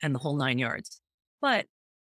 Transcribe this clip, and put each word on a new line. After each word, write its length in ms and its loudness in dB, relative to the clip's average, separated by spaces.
and 120 0
the 60 -2
whole 160 -2
nine 220 2
yards. 420 -4
But 260 2